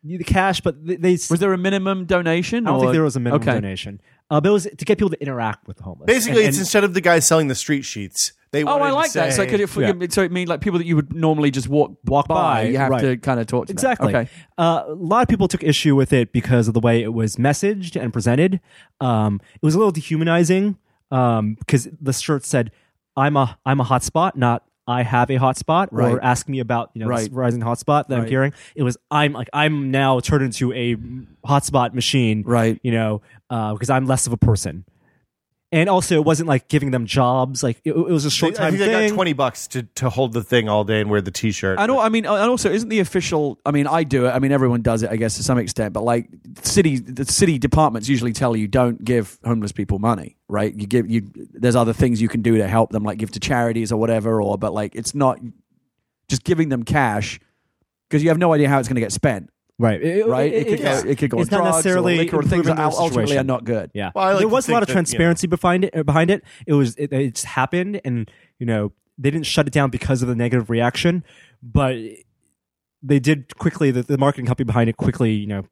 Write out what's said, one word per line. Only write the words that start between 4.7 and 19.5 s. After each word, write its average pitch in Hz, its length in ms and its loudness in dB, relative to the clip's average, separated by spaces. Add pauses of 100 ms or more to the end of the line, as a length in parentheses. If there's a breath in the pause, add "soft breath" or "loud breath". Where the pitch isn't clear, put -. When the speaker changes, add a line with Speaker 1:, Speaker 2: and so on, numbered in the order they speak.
Speaker 1:
to - 80 -12
get 208 140 2
people 202 100 2
to 160 140 -4
interact 120 440 -6
with - 120 -16
the - 60 -18
homeless. 90 220 -10
Speaker 3:
Basically, 226 360 2
Speaker 1:
And, 208 80 4
Speaker 3:
it's 139 80 0
Speaker 1:
and 196 60 -2
Speaker 3:
instead 202 200 2
of 190 80 0
the 185 80 0
guy 170 200 4
selling 160 280 2
the 127 60 -2
street 139 320 -4
sheets, - 480 -6 (180)
they 147 100 -2
Speaker 2:
Oh, 151 60 -2
I 285 80 0
Speaker 3:
wanted 285 140 0
to 269 60 0
Speaker 2:
like 320 160 -2
that. 160 200 0
So 127 120 0
Speaker 3:
say - 60 -2
Speaker 2:
could 202 100 2
it, 202 140 -4
Speaker 1:
Yeah. 180 360 0
Speaker 2:
so 196 120 0
it 175 80 0
mean, 180 180 -4
like, 165 120 -4
people 175 180 0
that 170 80 -2
you 170 100 2
would 147 180 0
normally 156 360 2
just 131 160 -4
walk, 147 380 2
Speaker 1:
Walk 143 240 0
Speaker 2:
by, 160 60 -2
Speaker 1:
by, 147 300 0
Speaker 2:
you 123 120 -2
have 135 140 0
Speaker 1:
right. 127 100 0
Speaker 2:
to 131 160 0
kinda 117 300 -2
talk 123 220 -4
to 196 40 -10
them. - 20 -8
Speaker 1:
Exactly. 226 400 0
Speaker 2:
Okay. 120 160 -2 (280 loud breath)
Speaker 1:
Uh, 165 300 2
a 156 40 -10
lot 185 300 0
of - 60 0
people 190 200 2
took - 160 -4
issue 143 320 4
with 131 160 2
it 123 200 2
because 120 360 2
of 110 60 -2
the 117 60 2
way 117 220 2
it 110 120 -6
was 110 220 -2
messaged 175 640 -2
and 120 120 -6
presented. 139 480 0 (400 soft breath)
Um, 107 400 0 (140 soft breath)